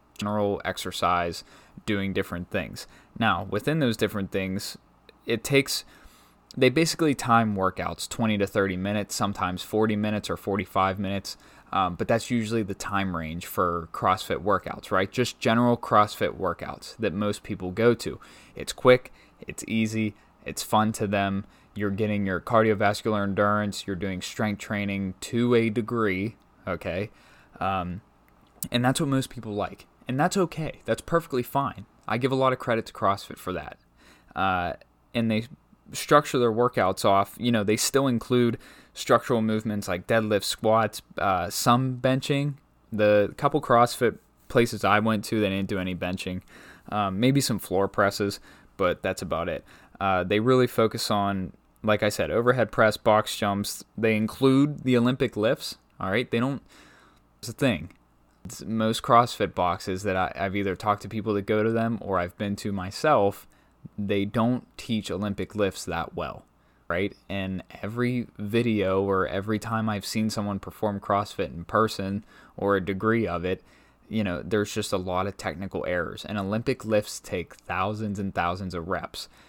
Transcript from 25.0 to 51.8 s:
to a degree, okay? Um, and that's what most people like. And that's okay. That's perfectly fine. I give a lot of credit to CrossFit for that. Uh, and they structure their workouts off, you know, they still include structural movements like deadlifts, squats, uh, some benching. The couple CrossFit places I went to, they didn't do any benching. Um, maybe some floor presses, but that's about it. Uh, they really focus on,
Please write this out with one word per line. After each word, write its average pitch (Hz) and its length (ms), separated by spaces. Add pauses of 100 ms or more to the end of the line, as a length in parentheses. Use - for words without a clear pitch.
to 120 360
a 113 140
degree, 110 680 (280)
okay? 92 440 (500)
Um, 92 400 (720)
and 120 120
that's 135 180
what 147 80
most 135 200
people 110 220
like. 98 360 (200)
And 127 100
that's 170 200
okay. 160 480
That's - 160
perfectly 151 420
fine. 139 420 (220)
I 113 100
give 127 140
a 135 40
lot 131 180
of 123 60
credit 113 260
to - 80
CrossFit - 440
for - 140
that. 80 260 (560)
Uh, 90 400 (400)
and 113 160
they 110 180 (440)
structure - 480
their 120 120
workouts 110 520
off, 98 340
you 120 140
know, 110 120
they 107 140
still 139 300
include 120 500 (360)
structural 117 480
movements 110 460
like 90 200
deadlifts, 107 380
squats, 110 560 (160)
uh, 90 320
some 127 520
benching. 139 540 (360)
The 104 460
couple 143 240
CrossFit 120 560 (300)
places 117 360
I 101 160
went 110 260
to, 113 140
they 101 100
didn't 98 200
do 104 80
any 92 180
benching. 92 460 (480)
Um, 98 300
maybe 135 200
some 117 200
floor 95 280
presses, 101 520 (360)
but 87 280
that's 95 180
about 85 280
it. 78 140 (380)
Uh, 95 220
they 104 160
really 127 280
focus 113 440
on, 101 420 (300)